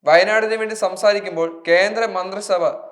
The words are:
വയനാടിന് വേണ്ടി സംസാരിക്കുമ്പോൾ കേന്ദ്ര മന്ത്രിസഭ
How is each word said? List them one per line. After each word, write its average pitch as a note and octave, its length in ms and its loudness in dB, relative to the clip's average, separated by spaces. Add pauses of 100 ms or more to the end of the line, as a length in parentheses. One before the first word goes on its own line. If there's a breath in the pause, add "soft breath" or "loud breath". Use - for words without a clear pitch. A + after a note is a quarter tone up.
വയനാടിന് G#3+ 560 4
വേണ്ടി A3 140 -6
സംസാരിക്കുമ്പോൾ F#3+ 720 -2 (180)
കേന്ദ്ര G#3 380 2 (100)
മന്ത്രിസഭ F#3+ 480 -2 (280)